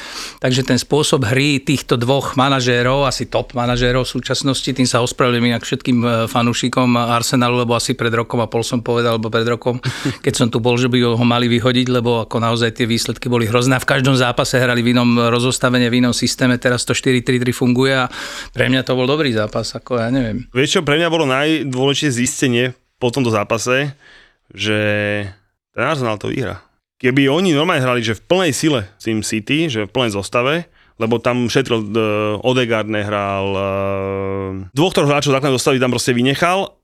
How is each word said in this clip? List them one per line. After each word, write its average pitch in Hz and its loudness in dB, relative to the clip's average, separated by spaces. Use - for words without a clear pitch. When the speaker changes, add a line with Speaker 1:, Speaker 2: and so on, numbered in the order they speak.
Speaker 1:
Takže 131 0
ten 127 2
spôsob 143 0
hry 135 2
týchto 139 -2
dvoch 127 0
manažérov, 131 2
asi 120 -2
top 123 -4
manažérov 123 0
v 117 -6
súčasnosti, 131 -4
tým 131 -2
sa 123 0
ospravedlňujem 120 0
inak 117 -2
všetkým, 127 -2
e, 117 0
fanúšikom 123 0
Arsenalu, 120 2
lebo 117 2
asi 117 0
pred 117 -2
rokom 113 0
a 113 0
pol 117 -2
som 117 -2
povedal, 120 2
alebo 113 -2
pred 113 0
rokom, 120 -2
<laughs> - -6
keď 127 0
som 123 2
tu 123 -2
bol, 120 2
že 123 2
by 123 2
ho 120 2
mali 120 4
vyhodiť, 123 2
lebo 120 2
ako 110 -6
naozaj 113 0
tie 123 0
výsledky 113 -2
boli 120 2
hrozné. 123 2
A - -4
v - -6
každom 139 2
zápase 127 0
hrali 123 2
v 120 2
inom 123 4
rozostavení, 123 2
v 123 2
inom 123 2
systéme. 123 0
Teraz 123 0
to - -4
štyri 127 0
tri 127 0
tri 120 0
funguje 127 2
a 127 -2
pre 120 -2
mňa 127 0
to 131 -4
bol 127 2
dobrý 147 0
zápas, 107 -2
ako - -8
ja 113 -2
neviem. 120 -2
Speaker 2:
Vieš 135 0
čo, 190 0
pre 143 0
mňa 170 0
bolo 165 0
najdôležitejšie 139 0
zistenie 123 0
po 123 -2
tomto 120 0
zápase, 120 0
že 107 -2
ten 107 -4
Arsenal 127 -2
to 110 -8
vyhrá. 98 -6
Keby 135 2
oni 170 2
normálne 156 2
hrali, 123 0
že 110 -2
v - -10
plnej 175 2
sile 135 0
s - -20
tým 110 -2
City, 131 -2
že 110 -4
v 98 -10
plnej 123 -2
zostave, 123 -2
lebo 117 0
tam 123 0
šetril, 120 0
e, 104 -8
Odegaard 117 0
nehral, 101 -2
e, 95 -2
dvoch, 170 0
troch 175 2
hráčov 143 0
základnej 135 2
zostavy 131 2
tam 127 2
proste 120 0
vynechal 139 0